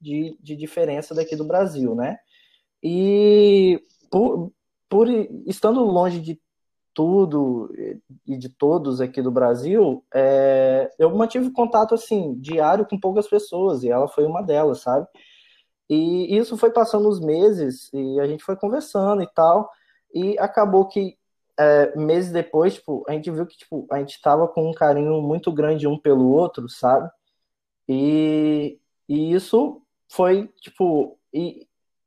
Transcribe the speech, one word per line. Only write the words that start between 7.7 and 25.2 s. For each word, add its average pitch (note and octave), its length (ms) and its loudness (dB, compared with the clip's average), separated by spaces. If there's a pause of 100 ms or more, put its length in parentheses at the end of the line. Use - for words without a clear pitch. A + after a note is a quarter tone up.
e, G#2+ 240 -12 (340)
e C3 40 -8
de B2+ 120 -12
todos C#3+ 520 -2
aqui C3 200 -4
do B2+ 100 -2
Brasil, B2+ 720 0 (100)
é, C3+ 840 2
eu D#3+ 160 4
mantive A3+ 360 -2
contato, A3+ 440 0
assim, F#3+ 400 -4
diário D#3 500 0
com G3+ 140 -6
poucas G3+ 280 -2
pessoas, F#3 560 -2
e B2 60 -2
ela B2+ 180 0
foi D3 180 -2
uma E3 160 -4
delas, D3+ 400 0
sabe? C3 260 -2 (840)
E E3+ 480 -2
isso A3+ 200 -2
foi A#3 140 2
passando A3 380 2
os G3 100 0
meses, D#3+ 760 0
e C3+ 260 -4
a C#3+ 80 0
gente D3+ 160 -8
foi G3 120 -6
conversando G3+ 680 -2
e E3+ 100 -8
tal, E3+ 360 4 (440)
e G3 260 -4
acabou G3 480 2
que, F#3+ 300 -6 (420)
é, D3 380 4
meses E3+ 340 0
depois, E3+ 440 0
tipo, - 320 -10
a C#3+ 60 -6
gente D3+ 180 -8
viu D#3+ 140 -6
que, - 120 -16
tipo, - 340 -12
a C#3 80 -4
gente C#3+ 220 -12
tava D3+ 260 2
com E3 220 -4
um E3 40 -6
carinho D3+ 480 0